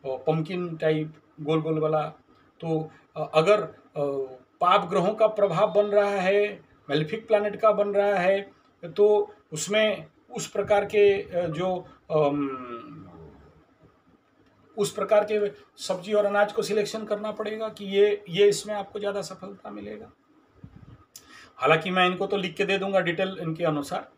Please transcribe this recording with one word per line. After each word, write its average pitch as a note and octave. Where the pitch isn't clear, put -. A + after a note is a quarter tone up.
और C3
pumpkin E3
type D#3
गोल D#3
गोल D#3
वाला, D#3
तो, D#3+
अ, D#3
अगर, F3
अ, C#3
पाप F3+
ग्रहों F#3+
का G#3+
प्रभाव G3+
बन G#3
रहा G3+
है, G3+
malefic D#3
planet G#3
का G#3+
बन G#3
रहा G3+
है, G3
तो G#3
उसमें G3+
उस A#3+
प्रकार G3+
के, G3+
अ, F3
जो, F3+
अम, C3+
उस G3+
प्रकार G#3
के G#3
सब्जी F#3
और G#3
अनाज G#3
को A3+
selection G#3+
करना G#3
पड़ेगा G#3+
कि G#3
ये, G3+
ये G3
इसमें G#3
आपको G3+
ज़्यादा G3+
सफलता F#3+
मिलेगा। -
हालांकि E3
मैं F#3
इनको F3+
तो G3
लिख F3+
के G3
दे F#3+
दूंगा F#3+
detail F3+
इनके E3
अनुसार D3+